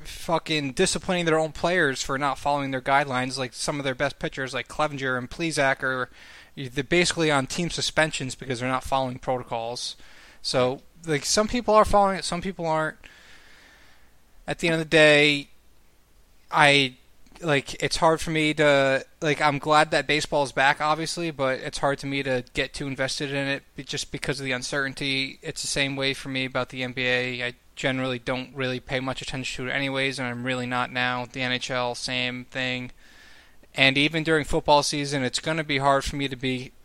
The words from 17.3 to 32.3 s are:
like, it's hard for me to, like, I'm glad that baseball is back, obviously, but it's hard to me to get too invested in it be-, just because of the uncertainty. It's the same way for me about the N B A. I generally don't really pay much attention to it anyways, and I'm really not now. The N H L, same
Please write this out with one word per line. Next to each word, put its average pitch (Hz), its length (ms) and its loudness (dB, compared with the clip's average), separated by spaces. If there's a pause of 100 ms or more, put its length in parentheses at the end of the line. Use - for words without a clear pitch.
like, 147 420 0
it's - 140 -2
hard 160 240 4
for - 80 -4
me 156 240 2
to, 139 520 4 (140)
like, 147 220 0
I'm 147 160 4
glad 156 340 4
that 143 160 0
baseball 147 360 0
is 123 100 -4
back, 139 260 4
obviously, 156 520 -2
but 131 280 -2
it's - 200 -8
hard 139 200 0
to 143 80 -8
me 139 160 -4
to 127 300 -2
get 135 200 -4
too 147 140 -8
invested 135 460 -4
in 139 140 -2
it 139 160 -4 (120)
be-, 139 80 -12
just - 260 -8
because 143 300 -4
of 135 60 -8
the 131 80 -2
uncertainty. 135 880 -4
It's 156 200 -10
the - 60 -8
same 139 300 -2
way 135 160 0
for - 160 -10
me 131 160 -4
about 127 240 -4
the 127 120 -10
N 123 120 -6
B 127 140 -4
A. 123 400 -2
I 123 60 -6 (220)
generally 131 420 -2
don't 127 380 -6
really 127 240 -4
pay 131 200 -6
much 131 220 -6
attention 131 440 -8
to 127 60 -4
it 135 40 -2
anyways, 135 420 -2
and 127 100 -4
I'm 120 180 -6
really 127 200 -2
not 123 260 -2
now. 123 400 -2
The 135 100 -8
N 127 100 -2
H 123 180 -4
L, 123 240 -2
same 123 520 -6